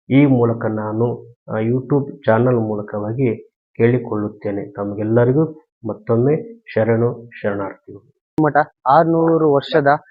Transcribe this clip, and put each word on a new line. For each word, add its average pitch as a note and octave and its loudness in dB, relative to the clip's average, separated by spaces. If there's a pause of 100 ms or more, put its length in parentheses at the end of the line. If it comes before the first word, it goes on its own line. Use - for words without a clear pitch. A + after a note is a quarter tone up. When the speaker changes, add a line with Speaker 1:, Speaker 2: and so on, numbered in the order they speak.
(100)
Speaker 1:
ಈ C#3+ 6
ಮೂಲಕ A#2 2
ನಾನು, A2 -4 (140)
ಆ, A2 -4
YouTube B2+ -2 (100)
ಚಾನೆಲ್ A#2 4
ಮೂಲಕವಾಗಿ G#2+ -4 (280)
ಕೇಳಿಕೊಳ್ಳುತ್ತೇನೆ. G#2+ -2
ತಮಗೆಲ್ಲರಿಗೂ A#2 0 (260)
ಮತ್ತೊಮ್ಮೆ A#2+ -2 (120)
ಶರಣು A#2 0 (120)
ಶರಣಾರ್ಥಿಗಳು. G2+ -8 (280)
Speaker 2:
ಮಠ C#3+ 0 (300)
ಆರ್ನೂರು D#3+ 2
ವರ್ಷದ C#3 0 (240)